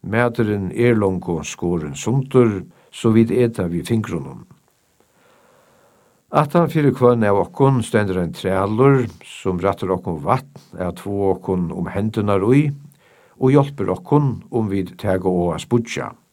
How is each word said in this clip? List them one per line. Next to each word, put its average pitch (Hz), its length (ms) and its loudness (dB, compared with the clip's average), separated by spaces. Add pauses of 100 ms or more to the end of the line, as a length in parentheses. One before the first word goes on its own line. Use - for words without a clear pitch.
Maturin 107 640 0
er 120 240 2
longu 92 480 0
skorin 76 560 -4
sundur, 120 640 2 (280)
so - 200 0
vit 113 240 4
eta 113 320 0
við 85 240 -4
fingrunum. 117 540 -4 (1900)
Aftan 151 400 2
fyrir 147 240 2
hvønn 120 300 4
av 101 140 4
okkun 131 480 2
stendur 101 340 0
ein 85 140 -4
trælur 107 720 2 (180)
sum 92 380 -6
rættir 98 320 -2
okkum 98 300 -6
vatn - 580 -6
av 90 160 -6
tvo 101 340 -2
okkun 92 400 -2
um 87 140 -6
hendurnar 101 640 -2
í 147 180 4 (680)
og 131 160 2
hjálpir 139 400 2
okkun 131 560 0
um 110 200 -2
vit 95 280 -4
taka 95 320 -2
og 87 240 0
at 85 80 -8
spudja. - 480 -4 (220)